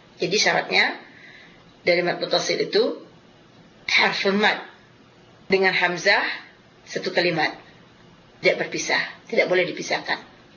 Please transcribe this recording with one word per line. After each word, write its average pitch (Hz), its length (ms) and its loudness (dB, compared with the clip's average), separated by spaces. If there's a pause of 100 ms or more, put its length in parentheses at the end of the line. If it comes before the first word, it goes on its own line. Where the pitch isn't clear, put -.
(220)
Jadi 170 160 0
syaratnya 190 560 0 (880)
dari 175 240 2
mad - 160 -2
muttasil - 480 -2
itu - 320 0 (880)
harful 196 480 2
mad 202 240 2 (880)
dengan 190 240 4
hamzah 180 480 2 (640)
satu - 240 -6
kalimat. 165 460 0 (800)
Tidak - 200 2
berpisah, - 680 -4
tidak - 240 0
boleh 180 160 2
dipisahkan. - 520 -6 (380)